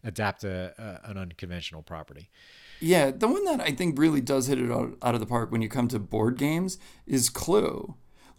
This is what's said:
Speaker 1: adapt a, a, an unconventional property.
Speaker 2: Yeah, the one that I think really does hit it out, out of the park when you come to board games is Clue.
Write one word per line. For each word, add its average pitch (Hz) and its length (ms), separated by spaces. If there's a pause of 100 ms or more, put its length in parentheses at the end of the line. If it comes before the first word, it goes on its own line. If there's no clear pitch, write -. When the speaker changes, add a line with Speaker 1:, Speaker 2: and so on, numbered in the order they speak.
Speaker 1:
adapt 104 400
a, 92 600
a, 110 40
an 98 80
unconventional 87 640
property. 78 480 (500)
Speaker 2:
Yeah, 160 320
the 220 160
one 392 180
that 302 160
I 160 100
think 151 260
really 151 220
does 131 280
hit 135 120
it 120 120
out, 120 300
out 120 120
of 117 80
the 110 40
park 117 260
when 117 100
you 110 80
come 123 200
to 120 100
board 107 380
games 160 400 (280)
is 123 240
Clue. - 640 (440)